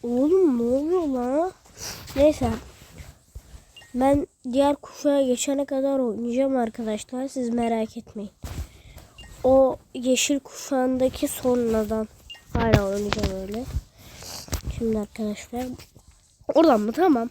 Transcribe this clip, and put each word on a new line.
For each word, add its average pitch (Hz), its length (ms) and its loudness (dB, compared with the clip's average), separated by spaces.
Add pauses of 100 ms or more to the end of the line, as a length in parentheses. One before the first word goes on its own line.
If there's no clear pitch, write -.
Oğlum 269 560 4
ne 240 180 2
oluyor 330 300 0
lan? 269 460 -2 (640)
Neyse. 285 360 4 (1400)
Ben 269 320 2 (260)
diğer 277 240 2
kuşağa 285 460 0
geçene 269 420 0
kadar 269 340 -2
oynayacağım 240 580 0
arkadaşlar. 233 720 -4
Siz 247 220 -4
merak 233 460 -2
etmeyin. 214 360 -14 (1120)
O 262 340 4 (160)
yeşil 262 460 0
kuşağındaki 262 880 -2
sonradan 220 800 -2 (440)
hala 220 360 4
oynayacağım 202 520 -2
öyle. 208 240 -8 (1120)
Şimdi 220 200 0
arkadaşlar. 214 680 -8 (880)
Oradan 277 260 6
mı? 214 120 -4
Tamam. 269 380 2